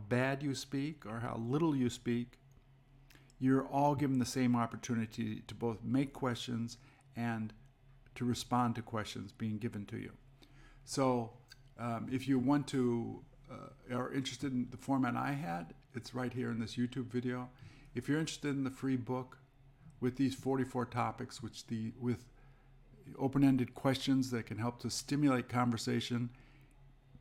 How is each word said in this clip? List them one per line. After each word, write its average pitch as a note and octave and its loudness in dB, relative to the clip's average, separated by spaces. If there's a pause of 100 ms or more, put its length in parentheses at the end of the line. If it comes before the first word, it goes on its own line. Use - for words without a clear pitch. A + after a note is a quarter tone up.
bad C3 2
you C#3 0
speak C#3+ -4
or A2+ -6
how A#2 -2
little C#3+ 2
you B2+ 4
speak, A#2+ -2 (1000)
you're C3 6
all C#3+ 4
given C3+ 2
the B2 4
same B2 4
opportunity A2+ -2
to A2 -12
both A2+ -2
make C3+ 2
questions A#2+ -4 (360)
and A2+ -2 (640)
to B2 -4
respond A#2+ 2
to A2+ -4
questions G#2+ -6
being G#2+ -4
given G2+ -6
to A2 -10
you. G2+ -8 (760)
So, B2 2 (480)
um, A2+ -4
if B2+ -2
you C3 4
want C#3+ 4
to, A#2 0 (260)
uh, A#2 -12
are B2+ -2
interested C3+ -4
in B2 0
the A#2+ -12
format B2+ 0
I B2+ -2
had, E3 -4 (220)
it's A#2 -10
right B2 -2
here A#2+ -2
in A2+ -2
this A2+ -6
YouTube B2 -2
video. B2 -4 (460)
If B2 -4
you're D3 4
interested D3 -2
in C3+ 0
the B2+ -2
free C3 0
book B2+ -4 (640)
with B2 0
these C3+ 4
forty-four B2+ 0
topics, A#2 -4
which - -12
the, A2+ -4
with A#2+ 0 (920)
open-ended C3+ 4
questions C3 2
that A2+ -2
can G#2+ -8
help A#2 -2
to A2+ -4
stimulate C#3 2
conversation A#2+ 2 (920)